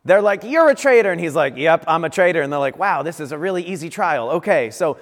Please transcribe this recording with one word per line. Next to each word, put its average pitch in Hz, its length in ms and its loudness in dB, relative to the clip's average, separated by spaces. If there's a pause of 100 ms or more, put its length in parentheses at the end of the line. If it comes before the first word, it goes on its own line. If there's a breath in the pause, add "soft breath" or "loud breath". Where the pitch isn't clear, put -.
They're 185 180 4
like, 202 220 0
"You're 311 240 2
a 277 80 4
traitor," 233 340 4
and 175 120 -4
he's 156 160 -4
like, 139 180 0
"Yep, 160 320 2
I'm 165 160 0
a 165 60 -4
traitor." 175 320 2
And 139 100 -4
they're 147 80 -2
like, 135 180 -2
"Wow, 175 240 -2
this 156 200 -8
is 135 100 -10
a 151 60 -10
really 180 260 -4
easy 170 260 -10
trial. 151 420 -2
Okay." 160 400 0
So 156 300 -4